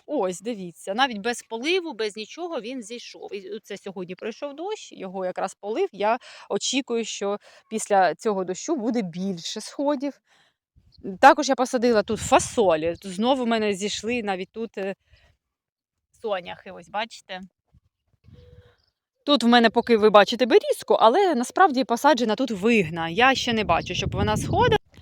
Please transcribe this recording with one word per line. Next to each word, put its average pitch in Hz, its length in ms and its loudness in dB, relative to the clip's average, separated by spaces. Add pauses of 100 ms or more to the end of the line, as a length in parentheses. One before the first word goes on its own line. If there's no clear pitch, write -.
Ось, 196 360 -4
дивіться, 190 520 -10
навіть 240 240 -2
без 226 240 -6
поливу, 311 520 -4
без 214 240 -6
нічого 311 440 -10
він 240 220 -10
зійшов. 185 520 -14
І 202 280 -10
це 202 140 -12
сьогодні 185 380 -12
пройшов 277 400 -10
дощ, 392 360 -10
його 185 340 -8
якраз 185 300 -6
полив. 262 360 -4
Я 214 260 0 (320)
очікую, 233 560 -2
що 202 320 -6 (320)
після 190 460 2
цього 196 280 -4
дощу 185 320 -4
буде 240 260 -2
більше 180 600 -8
сходів. 285 520 -4 (1080)
Також 285 280 8
я 262 60 4
посадила 240 480 2
тут 214 160 -4
фасолі. 170 840 2
Знову 226 400 0
в 233 40 -2
мене 220 260 0
зійшли 208 500 -6
навіть 190 280 -6
тут, 226 260 -10
е, 196 180 -6 (1300)
соняхи, 185 500 -8
ось 180 180 -20
бачите. 196 520 -10 (1900)
Тут 285 160 2
в 233 40 2
мене 233 220 6
поки 233 280 2
ви 214 120 6
бачите 208 360 6
берізку, 403 480 2
але 320 420 4
насправді 254 480 2
посаджена 233 520 2
тут 254 160 -4
вигна. 175 580 0
Я 240 260 4
ще 254 180 -4
не 220 100 0
бачу, 175 320 -2
щоб 190 200 -4
вона 208 220 0
сходила. 427 400 2 (240)